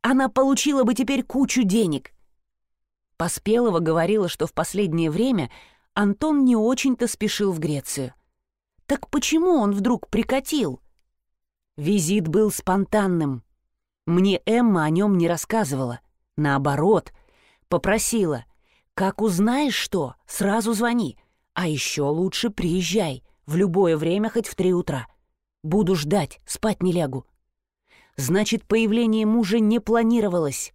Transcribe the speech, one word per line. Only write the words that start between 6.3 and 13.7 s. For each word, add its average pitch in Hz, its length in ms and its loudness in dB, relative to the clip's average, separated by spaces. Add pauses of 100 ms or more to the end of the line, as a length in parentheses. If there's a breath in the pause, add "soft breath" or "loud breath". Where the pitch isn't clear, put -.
не 247 100 4
очень-то 240 520 0
спешил 208 440 -2
в 165 80 -6
Грецию. 143 540 -6 (720)
Так - 240 -4
почему 320 420 0
он 208 220 2
вдруг 202 340 -2
прикатил? 247 760 -2 (920)
Визит 170 540 0
был 208 200 2
спонтанным. 185 920 -2 (640)